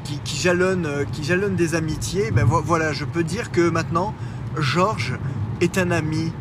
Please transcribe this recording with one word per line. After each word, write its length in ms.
qui, 220
qui 100
jalonne, 500
euh, 200
qui 180
jalonne 320
des 200
amitiés, 560
ben 120
vo-, 180
voilà, 300
je 140
peux 180
dire 260
que 200
maintenant, 440
Georges 600
est 160
un 140
ami 500